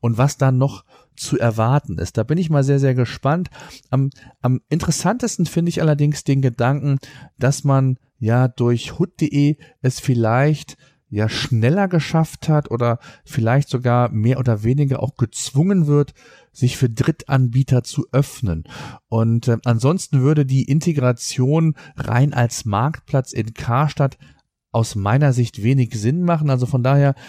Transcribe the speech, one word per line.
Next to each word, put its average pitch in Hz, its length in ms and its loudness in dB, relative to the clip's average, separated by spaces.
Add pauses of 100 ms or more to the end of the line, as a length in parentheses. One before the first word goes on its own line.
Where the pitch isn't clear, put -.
und 117 160 0
was 135 180 2
dann 131 220 2
noch 127 260 -2 (320)
zu - 220 -4
erwarten 113 640 0
ist. 87 180 -6
Da 113 60 2
bin 156 160 -2
ich 170 100 -2
mal 143 140 2
sehr, 139 160 2
sehr 135 160 2
gespannt. 139 560 -2 (400)
Am, 135 180 2 (320)
am 123 280 0
interessantesten 180 760 -2
finde 170 240 -2
ich 165 100 -4
allerdings 147 440 0
den 139 180 0
Gedanken, 135 560 0 (400)
dass 135 260 0
man 135 340 2 (200)
ja 117 300 2
durch 120 500 -2
hood - 200 -2
punkt - 40 -4
de 147 360 2 (260)
es 131 160 0
vielleicht 127 760 0 (340)
ja 107 200 0
schneller 131 580 0
geschafft 160 640 -2
hat 151 220 0
oder 120 260 0 (280)
vielleicht 123 440 0
sogar 123 400 0
mehr 117 300 0
oder 117 240 0
weniger 135 400 0
auch 123 120 -4
gezwungen 170 720 0
wird, 147 300 2 (360)
sich - 260 -2
für 127 120 2
Drittanbieter 127 920 0
zu - 280 -8
öffnen. 101 520 -2 (440)
Und, 113 400 0
äh, 117 180 2
ansonsten 127 560 0
würde 147 260 2
die 131 160 0
Integration 143 1120 0 (200)
rein 127 380 0
als - 320 -2
Marktplatz 127 680 -2
in 113 200 -6
Karstadt 139 640 0 (540)
aus 113 240 -2
meiner 120 380 2
Sicht 117 280 -2
wenig 127 320 0
Sinn 123 300 -2
machen. 160 260 0
Also 127 160 0
von 123 160 -2
daher, 139 320 2 (160)